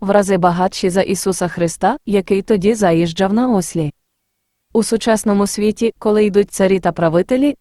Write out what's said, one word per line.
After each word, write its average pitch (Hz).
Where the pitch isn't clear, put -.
в 196
рази 202
багатші 180
за 185
Ісуса 185
Христа, 180
який 196
тоді 208
заїжджав 180
на 247
ослі. 170
У 226
сучасному 214
світі, 214
коли 214
йдуть 202
царі 190
та 170
правителі, 185